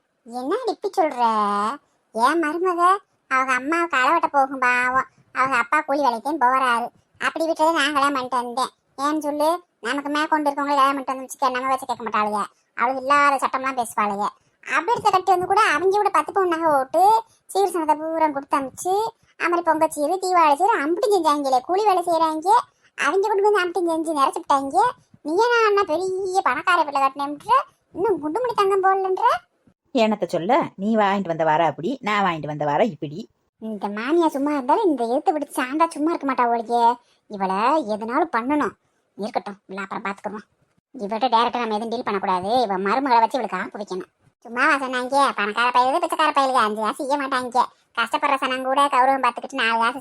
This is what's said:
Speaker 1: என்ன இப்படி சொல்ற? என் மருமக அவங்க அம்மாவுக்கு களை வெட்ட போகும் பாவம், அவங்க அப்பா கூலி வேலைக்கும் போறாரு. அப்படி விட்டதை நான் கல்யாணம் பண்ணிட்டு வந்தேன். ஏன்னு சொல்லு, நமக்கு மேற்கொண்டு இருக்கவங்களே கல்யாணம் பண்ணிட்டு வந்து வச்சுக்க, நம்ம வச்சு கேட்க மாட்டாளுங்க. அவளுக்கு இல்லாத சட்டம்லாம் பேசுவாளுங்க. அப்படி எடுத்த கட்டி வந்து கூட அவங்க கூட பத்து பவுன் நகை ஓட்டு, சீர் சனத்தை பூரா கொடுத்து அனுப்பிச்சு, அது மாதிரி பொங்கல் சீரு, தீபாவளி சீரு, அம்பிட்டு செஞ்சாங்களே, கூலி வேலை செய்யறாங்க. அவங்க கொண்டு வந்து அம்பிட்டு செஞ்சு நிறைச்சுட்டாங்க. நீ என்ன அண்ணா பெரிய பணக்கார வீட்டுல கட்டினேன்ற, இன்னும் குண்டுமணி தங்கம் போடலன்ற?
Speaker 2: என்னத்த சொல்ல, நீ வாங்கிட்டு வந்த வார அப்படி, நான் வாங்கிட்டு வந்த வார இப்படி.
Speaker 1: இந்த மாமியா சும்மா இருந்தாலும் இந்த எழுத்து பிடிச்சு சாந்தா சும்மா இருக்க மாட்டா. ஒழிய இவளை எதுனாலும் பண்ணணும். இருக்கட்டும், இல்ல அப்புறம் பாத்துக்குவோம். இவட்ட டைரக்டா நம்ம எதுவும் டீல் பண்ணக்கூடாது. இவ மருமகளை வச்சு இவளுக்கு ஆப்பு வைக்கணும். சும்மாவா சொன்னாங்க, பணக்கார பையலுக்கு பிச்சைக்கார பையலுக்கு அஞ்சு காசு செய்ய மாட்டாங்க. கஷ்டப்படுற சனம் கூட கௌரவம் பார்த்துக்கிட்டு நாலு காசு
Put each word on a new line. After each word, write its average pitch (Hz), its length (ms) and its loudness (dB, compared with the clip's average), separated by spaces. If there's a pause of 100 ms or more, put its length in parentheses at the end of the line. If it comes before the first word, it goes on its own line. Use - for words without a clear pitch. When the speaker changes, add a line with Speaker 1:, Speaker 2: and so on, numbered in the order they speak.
(260)
Speaker 1:
என்ன 254 420 -6
இப்படி 392 280 -4
சொல்ற? 269 280 0 (920)
என் 285 280 2
மருமக 339 380 -2 (500)
அவங்க 262 220 0
அம்மாவுக்கு 320 440 -2
களை 262 140 2
வெட்ட 330 160 2
போகும் 269 380 0
பாவம், 247 440 0 (220)
அவங்க 262 260 0
அப்பா 233 240 0
கூலி 294 200 -2
வேலைக்கும் 269 400 -2
போறாரு. 247 460 2 (340)
அப்படி 311 240 -2
விட்டதை 320 280 2
நான் 294 220 0
கல்யாணம் 285 200 2
பண்ணிட்டு 254 260 -4
வந்தேன். 240 300 -4 (260)
ஏன்னு 294 300 -2
சொல்லு, 294 220 0 (300)
நமக்கு 277 300 -4
மேற்கொண்டு 302 400 0
இருக்கவங்களே 285 280 0
கல்யாணம் 277 280 2
பண்ணிட்டு 269 80 -6
வந்து 262 120 -10
வச்சுக்க, 262 260 -4
நம்ம 254 200 -2
வச்சு 262 140 -2
கேட்க 233 200 -6
மாட்டாளுங்க. 214 360 -2 (360)
அவளுக்கு 254 240 -2
இல்லாத 285 420 2
சட்டம்லாம் 262 360 -4
பேசுவாளுங்க. 208 480 -2 (360)
அப்படி 320 300 -2
எடுத்த 480 160 0
கட்டி 370 220 2
வந்து 359 200 2
கூட - 100 4
அவங்க 381 360 2
கூட 403 120 0
பத்து 302 240 0
பவுன் 370 200 0
நகை 330 180 0
ஓட்டு, 285 320 2 (420)
சீர் 381 280 0
சனத்தை 302 240 0
பூரா 320 320 -2
கொடுத்து 277 280 -4
அனுப்பிச்சு, 277 380 -4 (440)
அது 330 100 -2
மாதிரி 349 180 -2
பொங்கல் 320 280 2
சீரு, 294 280 -2
தீபாவளி 339 320 4
சீரு, 381 240 4
அம்பிட்டு 349 340 0
செஞ்சாங்களே, 294 480 2
கூலி 370 220 0
வேலை 370 200 2
செய்யறாங்க. 320 460 0 (480)
அவங்க 392 300 0
கொண்டு 403 180 2
வந்து 415 160 4
அம்பிட்டு 349 280 -2
செஞ்சு 320 280 -2
நிறைச்சுட்டாங்க. 277 580 0 (460)
நீ 294 100 -6
என்ன 466 240 2 (100)
அண்ணா 403 220 4
பெரிய 370 540 -2
பணக்கார 330 400 0
வீட்டுல 285 180 -2
கட்டினேன்ற, 285 500 -2 (460)
இன்னும் 349 260 0
குண்டுமணி 427 340 -2
தங்கம் 392 280 2
போடலன்ற? 381 420 2 (720)
Speaker 2:
என்னத்த 220 320 2
சொல்ல, 175 260 -2 (220)
நீ 196 200 -4
வாங்கிட்டு 196 360 2
வந்த 160 120 -2
வார 160 220 4
அப்படி, 151 240 -2 (120)
நான் 208 240 0
வாங்கிட்டு 156 260 -4
வந்த 151 140 -4
வார 147 200 2
இப்படி. 156 340 -6 (420)
Speaker 1:
இந்த 214 260 -8
மாமியா 262 400 0
சும்மா 294 240 -2
இருந்தாலும் 294 380 0
இந்த 247 160 -2
எழுத்து 277 280 0
பிடிச்சு 285 260 -8
சாந்தா 285 300 -2
சும்மா 311 220 -2
இருக்க 330 160 -4
மாட்டா. 254 220 0
ஒழிய 233 300 -2 (500)
இவளை 190 300 -4 (340)
எதுனாலும் 233 420 -2
பண்ணணும். 247 380 -2 (440)
இருக்கட்டும், 202 480 -8
இல்ல 190 160 -12
அப்புறம் 196 240 -10
பாத்துக்குவோம். 196 400 -10 (500)
இவட்ட 220 320 -4
டைரக்டா 233 340 2
நம்ம 220 160 -4
எதுவும் 220 160 -8
டீல் 247 140 -6
பண்ணக்கூடாது. 190 440 -2 (100)
இவ 196 160 0
மருமகளை 233 440 2
வச்சு 226 160 0
இவளுக்கு 202 240 -4
ஆப்பு 233 180 -10
வைக்கணும். 190 320 -10 (340)
சும்மாவா 254 300 2
சொன்னாங்க, 254 420 -4 (180)
பணக்கார 214 340 0
பையலுக்கு 254 340 2
பிச்சைக்கார 320 280 0
பையலுக்கு 254 340 2
அஞ்சு 214 160 -2
காசு 214 200 -4
செய்ய 277 160 -2
மாட்டாங்க. 254 400 -4 (400)
கஷ்டப்படுற 269 400 0
சனம் 262 320 -4
கூட 269 160 2
கௌரவம் 262 400 2
பார்த்துக்கிட்டு 240 360 -4
நாலு 226 200 2
காசு 254 200 0